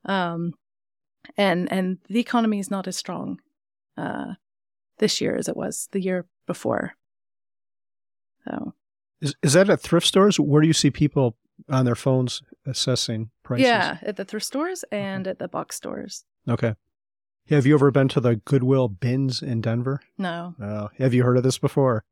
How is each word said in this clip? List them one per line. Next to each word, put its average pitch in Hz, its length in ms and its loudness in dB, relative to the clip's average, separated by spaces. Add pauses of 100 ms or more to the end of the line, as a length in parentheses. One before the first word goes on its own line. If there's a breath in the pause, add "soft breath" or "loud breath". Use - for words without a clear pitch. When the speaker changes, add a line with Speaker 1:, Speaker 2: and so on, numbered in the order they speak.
Speaker 1:
Um, 175 480 -2 (840)
and, 180 340 2
and 185 260 -2 (120)
the 214 100 0
economy 226 400 0
is 190 120 -8
not 196 160 -4
as 185 100 -8
strong, - 420 -8 (580)
uh, - 360 -8 (640)
this - 240 0
year - 140 -2
as - 120 -4
it - 100 -6
was - 360 -8
the 196 80 -2
year 180 240 -4 (200)
before. - 480 -4 (1500)
So. - 280 -8 (480)
Speaker 2:
Is, 147 200 -4
is 135 120 2
that 196 160 6
at 220 120 2
thrift - 260 2
stores? 190 320 4
Where 147 220 4
do 160 60 6
you 160 60 4
see 151 180 4
people 135 460 0 (320)
on 127 160 2
their 120 100 2
phones 127 460 0 (240)
assessing 117 640 -2 (140)
prices? 185 240 2
Speaker 1:
Yeah, 175 340 2
at 196 140 -6
the 190 100 -8
thrift 214 200 -8
stores 339 460 -6
and 196 360 -6
Speaker 2:
Okay. 190 40 -6
Speaker 1:
at - 80 -10
the 180 80 -8
box - 280 -8
stores. - 480 -12 (240)
Speaker 2:
Okay. 117 280 -2 (760)
Have 143 160 4
you 143 100 8
ever 143 160 6
been 135 180 4
to - 100 0
the 117 180 2
Goodwill 131 500 2
bins 127 540 -2
in 117 200 -4
Denver? 120 380 -2 (180)
Speaker 1:
No. 170 440 -8
Speaker 2:
Oh, 104 360 -8
have 131 160 2
you 123 100 4
heard 123 140 4
of 120 60 2
this 127 140 2
before? 131 540 2